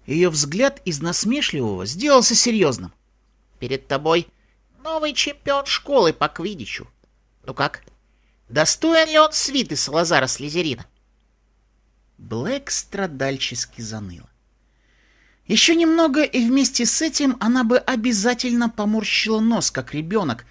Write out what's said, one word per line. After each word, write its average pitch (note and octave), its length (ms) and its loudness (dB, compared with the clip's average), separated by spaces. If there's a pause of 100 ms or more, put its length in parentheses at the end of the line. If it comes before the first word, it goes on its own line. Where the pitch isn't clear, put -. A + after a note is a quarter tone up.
Её E3 240 2
взгляд E3+ 540 -2
из D3 160 -4
насмешливого D#3+ 840 -2
сделался A#3+ 480 2
серьёзным. D#3 580 2 (680)
"Перед C3 280 -8
тобой D#3+ 400 0 (560)
новый D4+ 300 -4
чемпион C#4 540 -4
школы A3+ 460 2
по - 140 -2
квиддичу. E3+ 600 -10 (580)
Ну C3+ 80 -10
как, C#3+ 300 -6 (640)
достоин D#4 600 2
ли D#4 100 4
он D#4 120 6
свиты B3+ 440 -2
Салазара D3+ 500 2
Слизерина?" D3 600 -4 (1300)
Блэк E3 540 -6
страдальчески C3+ 1120 -6
заныла. G#2 480 -12 (1160)
Ещё C4+ 300 4
немного, D#4+ 480 4
и B3 220 0
вместе B3+ 400 2
с - 160 0
этим C#4+ 380 0
она A#3+ 240 2
бы A#3+ 140 4
обязательно A#3+ 920 0
поморщила A3 680 -2
нос, A3 300 2
как B2+ 240 -6
ребёнок — D#3+ 580 -2